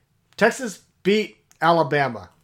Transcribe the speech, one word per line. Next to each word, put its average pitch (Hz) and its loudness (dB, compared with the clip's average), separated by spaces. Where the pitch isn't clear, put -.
Texas 226 -2
beat 202 0
Alabama, 143 0